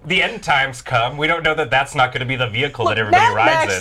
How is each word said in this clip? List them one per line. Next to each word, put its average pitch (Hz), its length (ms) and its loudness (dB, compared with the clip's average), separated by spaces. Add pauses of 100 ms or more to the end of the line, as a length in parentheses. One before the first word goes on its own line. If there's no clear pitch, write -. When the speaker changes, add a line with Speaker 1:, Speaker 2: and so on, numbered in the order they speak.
Speaker 1:
the 170 180 0
end 202 200 -4
times 135 400 0
come, 127 340 -2
we 151 100 -2
don't 165 160 0
know 160 120 0
that 151 160 -2
that's 135 240 0
not 131 180 2
gonna 127 140 -6
be 127 100 -4
the 120 120 0
vehicle 123 360 -4
Speaker 2:
Look, 104 100 2
Speaker 1:
that 110 60 0
everybody - 240 4
Speaker 2:
Mad - 100 2
Speaker 1:
rides 311 360 2
Speaker 2:
Max 95 60 -2
Speaker 1:
in. - 40 -4